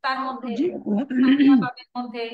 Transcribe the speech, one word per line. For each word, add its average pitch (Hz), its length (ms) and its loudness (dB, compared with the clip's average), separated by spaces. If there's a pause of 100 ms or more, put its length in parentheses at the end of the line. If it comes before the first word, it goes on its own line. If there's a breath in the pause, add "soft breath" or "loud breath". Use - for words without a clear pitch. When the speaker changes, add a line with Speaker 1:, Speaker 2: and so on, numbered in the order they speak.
Speaker 1:
তার 262 200 -4
মধ্যে, 247 360 -8
Speaker 2:
জি। 302 100 -2 (440)
Speaker 1:
সামিয়া 269 460 4
বাবের - 360 -2
মধ্যে 240 420 -10